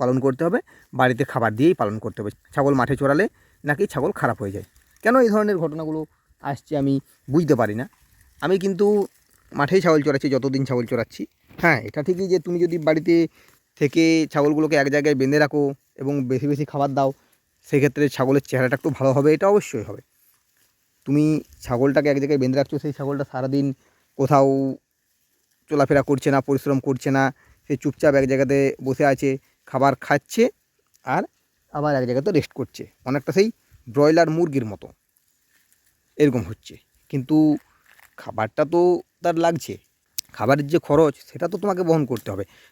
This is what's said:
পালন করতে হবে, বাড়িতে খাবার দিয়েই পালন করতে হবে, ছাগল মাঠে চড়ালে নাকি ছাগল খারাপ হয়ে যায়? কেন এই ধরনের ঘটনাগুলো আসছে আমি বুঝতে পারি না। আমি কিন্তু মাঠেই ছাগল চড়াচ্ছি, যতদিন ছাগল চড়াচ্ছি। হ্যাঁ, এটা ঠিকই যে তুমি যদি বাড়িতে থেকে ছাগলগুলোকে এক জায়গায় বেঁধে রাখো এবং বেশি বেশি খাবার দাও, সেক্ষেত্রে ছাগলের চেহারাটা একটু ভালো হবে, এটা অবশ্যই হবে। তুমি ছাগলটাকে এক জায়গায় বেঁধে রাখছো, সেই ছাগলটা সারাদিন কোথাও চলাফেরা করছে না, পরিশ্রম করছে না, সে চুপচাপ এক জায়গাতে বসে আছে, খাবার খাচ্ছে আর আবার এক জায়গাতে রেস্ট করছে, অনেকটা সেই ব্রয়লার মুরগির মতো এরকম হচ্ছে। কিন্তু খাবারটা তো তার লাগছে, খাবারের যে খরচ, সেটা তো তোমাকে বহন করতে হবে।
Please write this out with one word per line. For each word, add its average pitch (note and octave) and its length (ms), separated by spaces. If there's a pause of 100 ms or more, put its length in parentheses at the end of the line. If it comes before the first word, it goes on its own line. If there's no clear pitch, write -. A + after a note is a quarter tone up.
পালন B2+ 240
করতে C3+ 220
হবে, F#3+ 120 (340)
বাড়িতে B2+ 300 (100)
খাবার A2+ 260
দিয়েই E3 220
পালন G#2+ 240
করতে G#2+ 160
হবে, G#2 120 (220)
ছাগল C#3+ 260
মাঠে B2+ 160
চড়ালে C#3 280 (400)
নাকি C#3+ 280
ছাগল D3+ 180 (100)
খারাপ A#2+ 220
হয়ে G2 140
যায়? F#2+ 100 (380)
কেন A#3 100 (100)
এই A3+ 40
ধরনের G#3 300
ঘটনাগুলো D#3 420 (420)
আসছে C#3 300 (100)
আমি C#3 120 (360)
বুঝতে D3 300
পারি G#2 200
না। C3+ 40 (560)
আমি F3 240
কিন্তু G3 220 (640)
মাঠেই C#3+ 320
ছাগল D#3+ 220
চড়াচ্ছি, C#3+ 280
যতদিন C3+ 340
ছাগল B2 220
চড়াচ্ছি। A#2 320 (400)
হ্যাঁ, D#3+ 160 (100)
এটা D3+ 180
ঠিকই F#3 260
যে F#3 140
তুমি F3 180
যদি E3+ 140
বাড়িতে D#3+ 360 (680)
থেকে D#3+ 240 (280)
ছাগলগুলোকে D3+ 500
এক C#3 120
জায়গায় D3 260
বেঁধে C3+ 240
রাখো D3 180 (400)
এবং C#3 120 (160)
বেশি C3 220
বেশি D3 200
খাবার C#3+ 240
দাও, C#3 140 (580)
সেক্ষেত্রে C#3+ 360 (120)
ছাগলের C3+ 320
চেহারাটা B2+ 300
একটু D#3+ 200
ভালো C3+ 180
হবে, C#3+ 200
এটা G3 160
অবশ্যই C#3+ 360
হবে। G2+ 140 (1040)
তুমি D3 180 (400)
ছাগলটাকে C#3 480
এক C#3 100
জায়গায় C#3+ 200
বেঁধে C3 180
রাখছো, C#3 220
সেই D3+ 160
ছাগলটা C#3 340
সারাদিন C3+ 340 (520)
কোথাও C#3 300 (1200)
চলাফেরা C#3+ 320
করছে C#3 320
না, C#3 40 (100)
পরিশ্রম C#3 300 (100)
করছে C3+ 280
না, C3+ 80 (460)
সে D3 120
চুপচাপ C#3+ 380
এক C3+ 100
জায়গাতে C3+ 280 (280)
বসে C3 260
আছে, C3+ 180 (400)
খাবার C#3 220 (140)
খাচ্ছে - 360 (640)
আর C#3 180 (520)
আবার D3 240
এক B2+ 100
জায়গাতে F3 280
রেস্ট - 220
করছে, - 240 (260)
অনেকটা C3+ 280
সেই G3+ 120 (380)
ব্রয়লার D#3 500
মুরগির C#3 360
মতো - 140 (1300)
এরকম B2+ 320
হচ্ছে। - 240 (360)
কিন্তু C#3 260 (800)
খাবারটা A2 460 (100)
তো F3 80 (420)
তার E3 220
লাগছে, E3 300 (600)
খাবারের C#3 360
যে E3+ 140
খরচ, D3 280 (160)
সেটা E3 220
তো G#3 100
তোমাকে F#3 260
বহন E3 220
করতে A#2 220
হবে। F#2+ 120 (280)